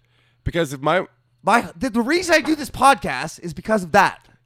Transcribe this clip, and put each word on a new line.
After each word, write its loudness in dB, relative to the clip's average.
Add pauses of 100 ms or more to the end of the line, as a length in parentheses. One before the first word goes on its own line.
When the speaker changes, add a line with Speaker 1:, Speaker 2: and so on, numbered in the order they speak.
(440)
Speaker 1:
Because -4
if -12
my 0 (340)
Speaker 2:
My, 0
the, -4
the -2
reason 0
I 4
do -2
this -8
podcast 0
is -10
because -2
of -12
that. 2 (180)